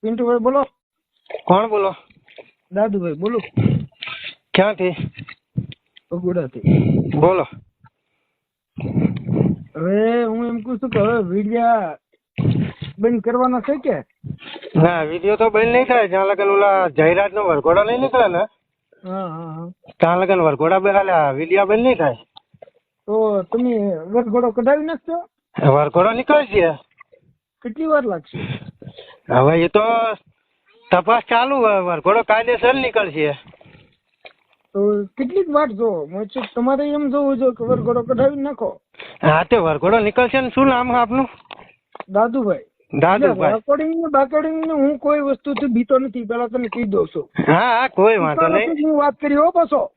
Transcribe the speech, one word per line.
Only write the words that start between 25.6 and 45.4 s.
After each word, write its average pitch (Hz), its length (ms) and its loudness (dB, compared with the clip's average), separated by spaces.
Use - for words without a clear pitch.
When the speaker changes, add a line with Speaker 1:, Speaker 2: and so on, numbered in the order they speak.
Speaker 2:
વરઘોડો 165 360 2
નીકળશે. 220 680 0
Speaker 1:
કેટલી 262 220 -8
વાર 294 180 2
લાગશે? 185 340 -8
Speaker 2:
હવે 151 360 4
એ 170 40 0
તો 208 140 2
તપાસ 202 380 2
ચાલુ 254 280 0
હોય. 214 240 2
વરઘોડો 180 420 0
કાયદેસર 240 520 2
નીકળશે. 170 640 -2
Speaker 1:
તો 196 60 -2
કેટલીક 349 320 -2
વાર 294 200 0
જો, 196 380 -4
મેં 190 220 -8
કીધું 233 260 -10
તમારે 269 340 0
એમ 294 220 -2
જોવું 277 280 0
જો 254 140 0
કે 226 120 -8
વરઘોડો 240 380 0
કઢાવી 262 340 0
નાખો. 269 440 -6
Speaker 2:
હા, 156 220 2
તે 240 120 2
વરઘોડો 175 440 2
નીકળશે 240 400 0
ને. 254 100 -4
શું 269 180 4
નામ 247 220 0
છે 240 60 2
આપનું? 247 320 0
Speaker 1:
દાદુભાઈ. 208 580 0
Speaker 2:
દાદુભાઈ. 180 600 2
Speaker 1:
રેકોર્ડિંગ 294 420 -2
ને 330 180 -4
બાકોડિંગ 302 540 0
ને 320 60 -4
હું 285 260 0
કોઈ 294 220 0
વસ્તુથી 277 460 -4